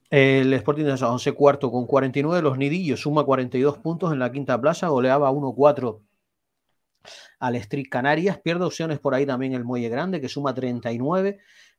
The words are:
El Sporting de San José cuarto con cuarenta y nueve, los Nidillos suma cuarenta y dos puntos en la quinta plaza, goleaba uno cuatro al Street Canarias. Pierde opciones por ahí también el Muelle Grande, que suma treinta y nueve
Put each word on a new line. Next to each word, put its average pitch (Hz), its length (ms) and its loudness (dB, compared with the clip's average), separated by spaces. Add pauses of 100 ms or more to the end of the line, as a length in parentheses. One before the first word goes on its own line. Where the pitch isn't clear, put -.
El 135 440 6
Sporting 147 320 0
de 139 120 0
San 120 140 0
José 123 220 -2
cuarto 139 400 4
con 123 120 -2
cuarenta 135 360 0
y - 20 0
nueve, 170 180 0
los 139 160 0
Nidillos 143 440 -2
suma 151 240 0
cuarenta 131 340 0
y 127 40 2
dos 143 160 2
puntos 165 340 -4
en 135 80 -2
la 123 100 -2
quinta 127 300 -4
plaza, 165 260 0
goleaba 135 460 2
uno 139 200 -4
cuatro 123 500 2 (1400)
al 123 180 -2
Street 131 340 -6
Canarias. 151 480 0
Pierde 170 260 -2
opciones 156 340 -4
por 135 160 0
ahí 135 120 0
también 131 260 -4
el 127 120 -6
Muelle 120 240 -4
Grande, 156 320 -4
que 131 80 -8
suma 139 260 -4
treinta 123 380 -6
y 117 60 -6
nueve 190 420 -2 (380)